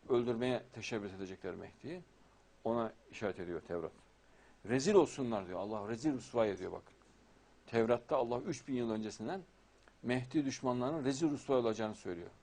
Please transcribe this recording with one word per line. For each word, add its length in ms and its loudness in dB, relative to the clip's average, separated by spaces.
Öldürmeye 540 2
teşebbüs 400 -6
edecekler 420 -8
Mehdi'yi. 480 -12
Ona 280 0
işaret 300 -4
ediyor 200 -4
Tevrat. 320 -4
"Rezil 280 2
olsunlar." 520 4
diyor. 140 -4
Allah 280 -4
rezil 240 0
rüsvay 380 2
ediyor 220 -4
bak. 100 -8
Tevrat'ta 500 2
Allah 240 0
üç 280 -6
bin 60 -2
yıl 160 0
öncesinden 520 -4
Mehdi 420 0
düşmanlarının 600 0
rezil 260 2
rüsvay 260 2
olacağını 380 2
söylüyor. 360 -8